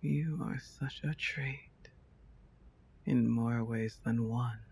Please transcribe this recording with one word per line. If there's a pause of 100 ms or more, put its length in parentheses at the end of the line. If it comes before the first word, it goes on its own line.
You
are
such
a
treat, (1160)
in
more
ways
than
one. (120)